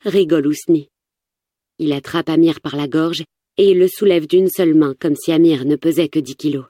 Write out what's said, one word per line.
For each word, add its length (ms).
Rigole 420
Ousni. 440
Il 140
attrape 360
Amir 320
par 160
la 100
gorge 380
et 140
il 80
le 100
soulève 380
d'une 220
seule 260
main 240
comme 180
si 160
Amir 320
ne 120
pesait 320
que 100
dix 180
kilos. 340